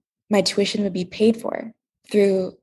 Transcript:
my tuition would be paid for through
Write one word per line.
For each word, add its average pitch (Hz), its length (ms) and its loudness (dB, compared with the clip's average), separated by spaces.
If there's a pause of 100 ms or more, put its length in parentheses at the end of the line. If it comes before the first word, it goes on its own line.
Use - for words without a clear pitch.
(300)
my 202 120 2
tuition 202 420 0
would 190 100 -4
be 185 120 -4
paid 226 320 2
for - 360 -8 (360)
through 196 540 2